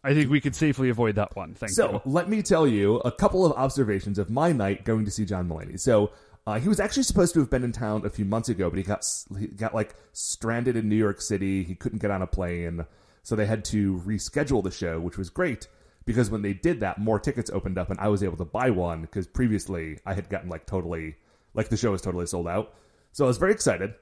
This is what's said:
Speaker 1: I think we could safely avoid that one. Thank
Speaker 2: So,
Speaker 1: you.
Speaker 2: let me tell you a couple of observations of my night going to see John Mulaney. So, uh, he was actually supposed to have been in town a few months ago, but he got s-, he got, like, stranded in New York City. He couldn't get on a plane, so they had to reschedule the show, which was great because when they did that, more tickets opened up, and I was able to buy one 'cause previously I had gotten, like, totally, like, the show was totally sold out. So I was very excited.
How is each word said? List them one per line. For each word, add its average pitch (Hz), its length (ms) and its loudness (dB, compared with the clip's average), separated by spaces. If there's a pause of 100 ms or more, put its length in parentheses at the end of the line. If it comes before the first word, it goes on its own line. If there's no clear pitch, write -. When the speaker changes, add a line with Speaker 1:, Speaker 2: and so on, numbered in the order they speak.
Speaker 1:
I 139 100 2
think 147 160 4
we 143 120 4
could 139 140 -2
safely 135 340 2
avoid 113 260 2
that 104 200 -2
one. 87 200 -10
Thank 110 160 -8
Speaker 2:
So, 208 220 2
Speaker 1:
you. 135 180 -4
Speaker 2:
let 175 180 0
me 214 140 0
tell 160 240 4
you 104 300 4
a 120 140 0
couple 185 360 4
of 147 60 4
observations 104 680 0
of 92 100 -2
my 147 220 2
night 101 340 0
going 110 200 2
to 101 60 -4
see 110 140 -2
John 90 240 -2
Mulaney. 82 300 -8
So, 104 320 4 (340)
uh, 107 140 -2
he 151 100 0
was 208 100 4
actually 214 240 0
supposed - 300 4
to 170 60 6
have 135 100 2
been 127 140 0
in 120 80 -2
town 107 340 -2
a 104 60 -2
few 107 140 -2
months 110 240 -2
ago, 92 200 0
but 85 80 -4
he 95 60 -4
got 98 160 -2
s-, - 260 -6 (140)
he 107 80 -4
got, 107 260 -6
like, 107 220 -2 (180)
stranded 117 600 -2
in 110 120 0
New 104 80 4
York 104 240 2
City. 95 440 0
He 87 100 -6
couldn't - 300 -6
get 104 80 0
on 95 100 -2
a 92 60 -2
plane, 85 580 -4 (380)
so - 120 -2
they 107 120 2
had 107 180 -2
to 98 400 2
reschedule 113 580 0
the 95 60 -2
show, 82 300 -4
which 87 180 -6
was 87 140 -6
great 165 360 -2 (380)
because 117 240 2
when 107 140 -2
they 101 100 0
did 151 280 0
that, 98 180 -2
more 107 200 2
tickets - 320 -4
opened 95 280 -4
up, 87 100 -4
and 92 100 -4
I 101 100 0
was 101 120 4
able 90 160 -2
to 87 80 -6
buy 120 240 0
one 85 380 -2
'cause 92 180 -6
previously 92 800 -2
I 98 80 -4
had 95 160 -6
gotten, 92 200 -6
like, 82 180 -10
totally, 85 480 -4 (400)
like, 110 140 0
the 113 80 2
show 117 160 2
was 92 100 -2
totally 87 240 -4
sold 87 200 -4
out. 98 280 -4 (360)
So - 140 2
I - 20 4
was 120 120 2
very 185 120 4
excited. 104 500 0